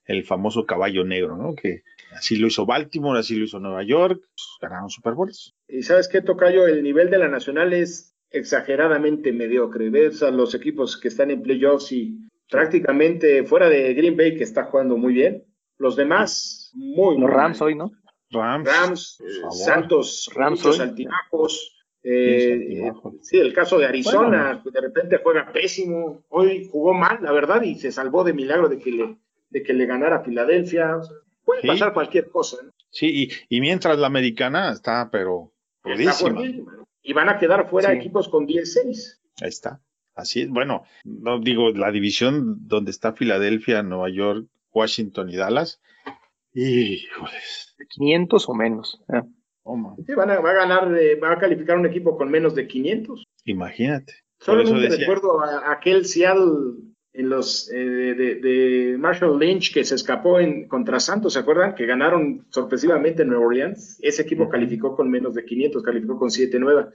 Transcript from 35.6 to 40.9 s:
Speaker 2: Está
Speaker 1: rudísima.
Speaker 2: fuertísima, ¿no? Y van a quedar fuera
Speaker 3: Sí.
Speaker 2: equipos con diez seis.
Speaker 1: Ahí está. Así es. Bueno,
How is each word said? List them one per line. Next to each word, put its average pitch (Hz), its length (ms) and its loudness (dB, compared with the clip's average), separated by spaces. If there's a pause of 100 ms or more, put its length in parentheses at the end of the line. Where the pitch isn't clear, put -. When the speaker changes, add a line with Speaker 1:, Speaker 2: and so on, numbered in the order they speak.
Speaker 2:
Está - 100 -8
Speaker 1:
rudísima. 170 380 2
Speaker 2:
fuertísima, 254 460 -8
¿no? - 100 -20 (160)
Y 139 100 -6
van 156 160 2
a 202 100 0
quedar 185 300 2
fuera 190 220 2
Speaker 3:
Sí. 175 60 0
Speaker 2:
equipos 180 320 -4
con 151 160 0
diez 165 280 -4
seis. - 480 -4 (200)
Speaker 1:
Ahí - 80 -8
está. - 320 -12 (320)
Así - 280 -6
es. 139 80 -6
Bueno, 131 340 -2 (220)